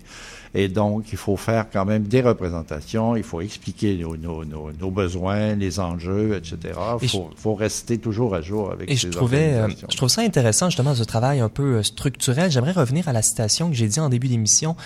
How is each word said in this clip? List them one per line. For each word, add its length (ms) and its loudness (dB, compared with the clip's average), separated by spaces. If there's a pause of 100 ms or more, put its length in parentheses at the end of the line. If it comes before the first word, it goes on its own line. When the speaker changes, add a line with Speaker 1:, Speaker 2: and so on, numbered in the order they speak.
(540)
Speaker 1:
Et 140 2
donc, 440 0
il 60 -6
faut 180 -2
faire 360 0
quand 120 0
même 200 2
des 180 2
représentations, 960 0
il 80 0
faut 180 -8
expliquer 560 -2
nos, 200 -4
nos, 280 -6
nos, 260 -10
nos 200 -6
besoins, 640 0
les 240 -2
enjeux, 600 -2
et 80 -12
cetera. 540 -4
Speaker 2:
Et 60 2
Speaker 1:
Faut, 280 -2
Speaker 2:
je 60 -20
Speaker 1:
faut 140 0
rester 420 -2
toujours 380 0
à 60 -2
jour 300 -4
avec 160 -8
Speaker 2:
Et 80 0
Speaker 1:
ces 120 0
Speaker 2:
je 40 -4
trouvais, 420 2
euh, 80 2
Speaker 1:
organisations. 280 -2
Speaker 2:
je 80 -6
trouve 120 2
ça 120 2
intéressant, 480 4
justement, 240 2
ce 80 2
travail 380 2
un 100 2
peu, 280 2
euh, 40 2
structurel. 680 0
J'aimerais 220 2
revenir 340 2
à 60 2
la 100 2
citation 460 0
que 60 0
j'ai 120 4
dit 120 0
en 100 2
début 180 2
d'émission 480 2 (100)